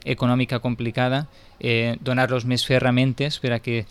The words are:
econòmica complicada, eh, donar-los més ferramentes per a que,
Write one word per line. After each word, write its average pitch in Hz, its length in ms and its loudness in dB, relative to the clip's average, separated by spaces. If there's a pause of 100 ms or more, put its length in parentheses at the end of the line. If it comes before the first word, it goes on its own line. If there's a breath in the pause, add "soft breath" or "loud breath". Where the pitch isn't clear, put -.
econòmica 123 540 0
complicada, 127 680 -2 (320 soft breath)
eh, 117 420 0
donar-los 127 440 0
més 123 220 0
ferramentes 127 720 2
per 123 140 -2
a 113 60 0
que, 117 320 -4